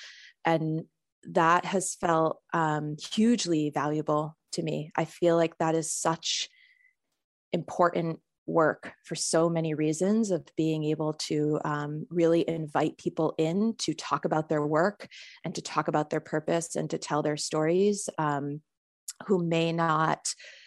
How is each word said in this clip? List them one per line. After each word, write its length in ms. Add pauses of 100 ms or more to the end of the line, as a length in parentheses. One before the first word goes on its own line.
(440)
And 420 (380)
that 420
has 300
felt, 460 (120)
um, 420 (180)
hugely 560
valuable 640 (180)
to 100
me. 320
I 100
feel 300
like 240
that 160
is 160
such 580 (1040)
important 680 (260)
work 480 (120)
for 100
so 320
many 260
reasons, 580
of 120 (140)
being 260
able 300
to, 500
um, 460
really 380
invite 500
people 400
in 400
to 160
talk 320
about 240
their 160
work 420 (380)
and 100
to 60
talk 260
about 220
their 100
purpose 560
and 140
to 80
tell 240
their 160
stories, 800
um, 440 (640)
who 160
may 280
not 640 (320)